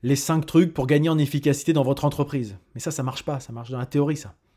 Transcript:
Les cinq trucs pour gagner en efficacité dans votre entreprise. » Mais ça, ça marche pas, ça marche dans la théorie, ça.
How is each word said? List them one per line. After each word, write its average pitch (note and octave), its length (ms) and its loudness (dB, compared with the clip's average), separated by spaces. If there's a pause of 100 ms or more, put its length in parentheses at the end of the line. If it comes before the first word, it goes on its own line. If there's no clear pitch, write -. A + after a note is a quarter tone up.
Les C3+ 120 2
cinq D#3+ 300 0
trucs E3 280 4
pour C3 120 -2
gagner D3+ 240 4
en D#3+ 80 2
efficacité C#3+ 560 2
dans D3 100 4
votre C3+ 220 0
entreprise. » C3+ 520 -2 (180)
Mais A#2 60 -10
ça, D#3+ 100 -4
ça C#3 120 -6
marche C3 200 -6
pas, C#3+ 160 -4
ça B2 140 -14
marche A#2 180 -12
dans B2+ 80 -6
la B2 60 -4
théorie, C#3+ 320 0
ça. G#2 180 -14 (220)